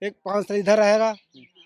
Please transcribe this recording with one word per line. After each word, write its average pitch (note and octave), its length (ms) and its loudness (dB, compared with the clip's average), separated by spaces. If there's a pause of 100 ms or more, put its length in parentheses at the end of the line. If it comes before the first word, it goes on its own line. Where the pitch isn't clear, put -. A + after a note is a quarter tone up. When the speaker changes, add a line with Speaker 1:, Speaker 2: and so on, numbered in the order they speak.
Speaker 1:
एक G3+ 100 -8
पाँच G3 340 -6
साल G3+ 100 -4
इधर G3+ 200 2
रहेगा, G#3+ 320 2
Speaker 2:
हम्म। C#3 340 -14 (220)